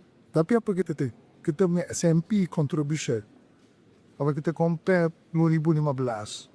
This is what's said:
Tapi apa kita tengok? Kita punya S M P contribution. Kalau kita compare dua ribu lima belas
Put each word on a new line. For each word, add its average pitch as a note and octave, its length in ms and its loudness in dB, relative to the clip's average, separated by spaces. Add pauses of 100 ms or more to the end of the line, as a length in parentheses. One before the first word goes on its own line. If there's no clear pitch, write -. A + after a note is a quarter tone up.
(360)
Tapi A3 240 2
apa A3 160 -4
kita F3 160 -2
tengok? C#3 240 -4 (240)
Kita E3+ 320 0
punya F3 160 -2
S - 160 -6
M E3 160 4
P F#3+ 320 0
contribution. D3 720 -2 (920)
Kalau C#3+ 160 -2
kita D#3 240 -2
compare E3+ 560 0 (240)
dua E3 160 4
ribu D#3+ 240 2
lima D3+ 160 0
belas B2 640 -4